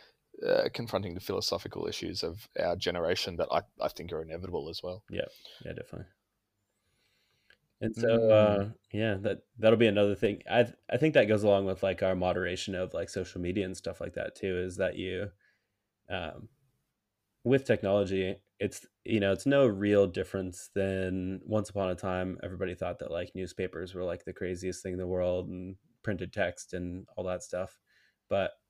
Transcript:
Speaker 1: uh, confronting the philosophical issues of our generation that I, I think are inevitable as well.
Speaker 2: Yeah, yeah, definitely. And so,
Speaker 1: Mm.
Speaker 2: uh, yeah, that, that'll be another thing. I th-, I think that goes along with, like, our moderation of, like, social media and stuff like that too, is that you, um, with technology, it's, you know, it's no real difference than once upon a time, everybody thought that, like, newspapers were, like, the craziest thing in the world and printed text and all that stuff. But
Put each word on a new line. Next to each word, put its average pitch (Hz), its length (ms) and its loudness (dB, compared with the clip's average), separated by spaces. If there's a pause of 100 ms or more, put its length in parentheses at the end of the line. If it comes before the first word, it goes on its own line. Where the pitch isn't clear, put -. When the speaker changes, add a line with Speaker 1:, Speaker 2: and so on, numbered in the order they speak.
(460)
Speaker 1:
uh, - 280 4
confronting 101 400 -4
the 92 60 -8
philosophical 95 640 -4
issues 87 360 -6
of 85 260 -8 (100)
our 85 180 0
generation 87 600 -2
that 82 140 -2
I, 85 120 2 (180)
I - 80 0
think 82 240 -12
are 80 100 -6
inevitable 82 460 -8
as - 140 -10
well. 90 260 -10
Speaker 2:
Yeah, - 180 -6 (380)
yeah, - 80 -10
definitely. - 360 -14 (1700)
And 113 160 -2
so, 113 120 0
Speaker 1:
Mm. 113 220 6
Speaker 2:
uh, 107 420 6 (200)
yeah, 107 300 0
that, 101 200 -2 (140)
that'll 110 220 6
be 117 80 8
another 101 280 4
thing. 104 360 0
I 117 140 6
th-, - 120 -10 (140)
I - 80 0
think 156 160 2
that 131 140 8
goes 104 160 4
along 98 220 6
with, 95 160 -4
like, 95 200 0
our 95 120 2
moderation 90 600 -2
of, 90 180 -4
like, 85 160 -4
social 92 320 -6
media 92 240 -2
and 92 120 -6
stuff - 240 -8
like 90 140 -8
that - 200 -6
too, 92 240 -4
is 92 180 -6
that 92 200 -2
you, 92 340 -6 (800)
um, 87 380 -8 (960)
with 131 200 4
technology, 98 720 2 (220)
it's, - 280 -4 (200)
you 110 140 2
know, 98 120 4
it's 95 140 -2
no 139 200 6
real 101 400 6
difference 92 680 -6
than 95 720 -2
once 107 240 -2
upon 98 180 -2
a 92 60 -2
time, 92 480 -4
everybody 90 320 -6
thought 87 240 -6
that, - 120 -10
like, 85 240 -6
newspapers 92 600 -6
were, 90 100 -6
like, 90 200 -6
the 90 100 -10
craziest 92 480 -6
thing 92 100 -6
in 90 60 -4
the 92 80 -4
world 90 420 0
and 92 280 -10 (260)
printed 92 320 -6
text 90 400 -4
and 90 320 -6 (100)
all 92 80 -4
that 90 180 -4
stuff. - 380 -8 (480)
But 98 240 0 (180)